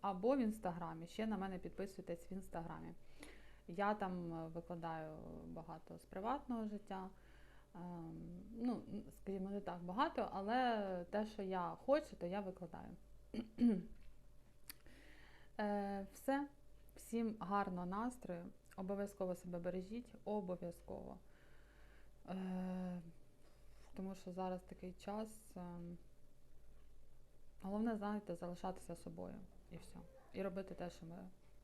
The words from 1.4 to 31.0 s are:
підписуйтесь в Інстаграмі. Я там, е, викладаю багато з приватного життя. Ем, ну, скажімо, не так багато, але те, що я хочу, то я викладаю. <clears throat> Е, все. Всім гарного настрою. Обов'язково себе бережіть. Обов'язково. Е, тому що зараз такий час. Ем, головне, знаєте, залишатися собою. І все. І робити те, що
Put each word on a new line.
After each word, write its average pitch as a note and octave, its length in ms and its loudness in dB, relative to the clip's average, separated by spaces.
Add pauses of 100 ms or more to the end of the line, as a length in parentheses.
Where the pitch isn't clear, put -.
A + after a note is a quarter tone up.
підписуйтесь F3 720 -4
в - 20 -2
Інстаграмі. E3+ 600 -4 (720)
Я G3+ 260 6
там, F3+ 400 2
е, E3 140 -2
викладаю E3 720 -2 (300)
багато E3 500 -8
з - 80 -14
приватного A#3 600 0
життя. G3 420 -4 (640)
Ем, E3+ 380 -6 (420)
ну, A#3 260 4 (300)
скажімо, G3 380 -2
не G3+ 120 2
так F3 220 -2
багато, A3 500 4
але G3+ 760 4
те, G#3+ 160 6
що G#3+ 160 -4
я F3+ 440 2
хочу, D4 300 8
то - 120 0
я F#3+ 140 2
викладаю. F3+ 540 -6 (640)
<clears throat> A3 240 10 (1800)
Е, G3+ 540 4
все. C#4 340 6 (480)
Всім A3+ 440 4
гарного F#3 460 4
настрою. F#3 600 0 (300)
Обов'язково G3 600 2
себе F3 240 -2
бережіть. F#3 560 0 (100)
Обов'язково. F3+ 920 0 (1120)
Е, F#3 720 0 (920)
тому F#3+ 220 -2
що F#3 160 -6
зараз F#3 300 2
такий F#3 320 -8
час. G#3+ 360 -2 (260)
Ем, F3 420 -6 (1600)
головне, G#3+ 340 4
знаєте, G#3 400 2
залишатися F3 600 -2
собою. E3 400 -6 (360)
І F3 60 -8
все. - 220 -10 (340)
І F#3+ 80 0
робити F#3+ 340 -2
те, F3 140 -2
що - 160 -10